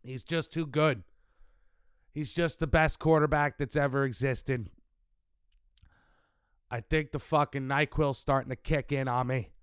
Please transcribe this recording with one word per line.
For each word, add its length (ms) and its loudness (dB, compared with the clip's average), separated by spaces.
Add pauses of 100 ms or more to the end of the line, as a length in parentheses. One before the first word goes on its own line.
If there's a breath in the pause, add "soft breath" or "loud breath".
He's 220 -10
just 300 -4
too 120 -2
good. 380 2 (1080)
He's 200 -6
just 260 -2
the 80 0
best 320 4
quarterback 580 4
that's 180 -6
ever 300 2
existed. 640 -2 (2000)
I 100 -6
think 320 -2
the 80 -4
fucking 480 0
NyQuil's 500 0
starting 320 -2
to 60 -4
kick 380 -2
in 160 -2
on 180 0
me. 240 -4 (120)